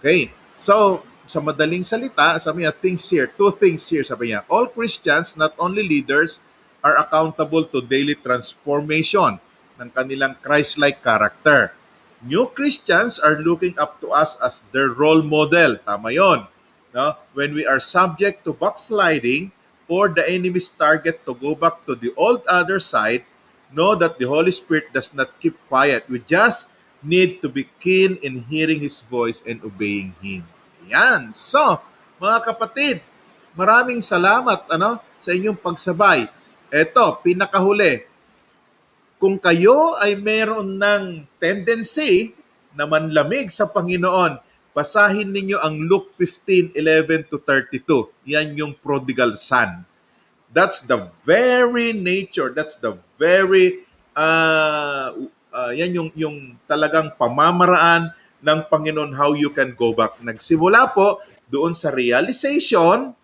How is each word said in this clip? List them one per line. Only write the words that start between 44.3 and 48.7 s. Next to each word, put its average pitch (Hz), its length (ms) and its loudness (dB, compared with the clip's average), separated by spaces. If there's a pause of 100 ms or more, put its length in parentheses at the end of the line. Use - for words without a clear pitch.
basahin 196 560 0
ninyo 196 320 -4
ang 156 160 -4
Luke 185 400 0
fifteen 180 560 0
eleven 156 480 2
to 147 160 -8
thirty-two. 135 720 -2 (160)
Yan 151 240 -4
yung 147 240 -8